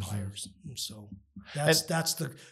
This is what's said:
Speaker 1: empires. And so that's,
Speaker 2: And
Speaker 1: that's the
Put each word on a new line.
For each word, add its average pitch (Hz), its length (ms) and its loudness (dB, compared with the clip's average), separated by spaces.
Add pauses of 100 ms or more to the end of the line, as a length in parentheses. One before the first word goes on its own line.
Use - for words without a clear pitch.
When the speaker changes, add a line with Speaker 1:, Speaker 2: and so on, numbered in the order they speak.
Speaker 1:
empires. 98 460 -4 (180)
And 135 120 -10
so 107 300 -8 (460)
that's, 156 260 6
Speaker 2:
And - 80 -2
Speaker 1:
that's 165 260 4
the 143 160 -2 (200)